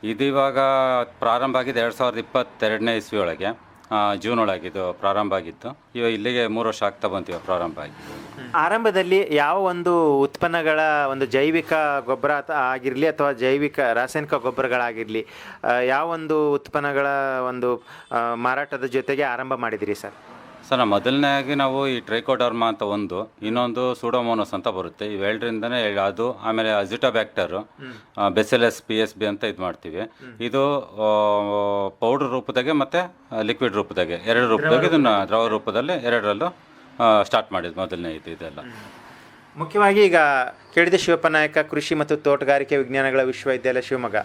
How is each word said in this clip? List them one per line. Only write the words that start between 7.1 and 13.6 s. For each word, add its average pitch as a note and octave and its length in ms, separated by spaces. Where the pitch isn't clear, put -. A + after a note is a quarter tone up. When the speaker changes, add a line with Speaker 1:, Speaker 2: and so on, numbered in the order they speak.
Speaker 1:
ಇವಾಗ E2+ 140
ಪ್ರಾರಂಭ E2+ 340
ಆಗಿ. D2 120
Speaker 2:
ಆರಂಭದಲ್ಲಿ F#3 800
ಯಾವ D#3 280
ಒಂದು F3 560
ಉತ್ಪನ್ನಗಳ, D#3 600
ಒಂದು C3+ 140
ಜೈವಿಕ D3+ 480
ಗೊಬ್ಬರ C3 260
ಅಥ-, C#3+ 200
ಆಗಿರ್ಲಿ C3 560
ಅಥವಾ D3 240
ಜೈವಿಕ C3+ 480